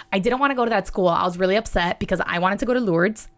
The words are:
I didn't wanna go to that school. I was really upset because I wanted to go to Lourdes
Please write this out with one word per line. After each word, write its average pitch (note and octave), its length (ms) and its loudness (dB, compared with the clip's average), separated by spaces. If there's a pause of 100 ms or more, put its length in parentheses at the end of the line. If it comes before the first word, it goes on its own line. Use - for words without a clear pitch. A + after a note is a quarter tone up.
(120)
I G3 80 0
didn't A#3+ 200 0
wanna C#4 160 2
go A#3+ 100 2
to A3+ 40 0
that G3 180 0
school. F#3 200 0
I E3+ 160 2
was F3+ 140 -2
really F#3 180 2
upset F#3+ 440 -2
because F3+ 260 -2
I F3 140 -2
wanted F#3 200 0
to - 60 -2
go B3 80 0
to B3 80 0
Lourdes F#3+ 560 0